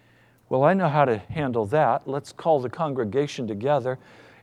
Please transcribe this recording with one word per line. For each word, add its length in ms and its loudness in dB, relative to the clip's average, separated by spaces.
Well, 140 2
I 100 6
know 140 2
how 160 2
to 140 2
handle 500 -2
that. 400 2
Let's 240 -8
call 300 0
the 80 -6
congregation 800 -4
together 520 -2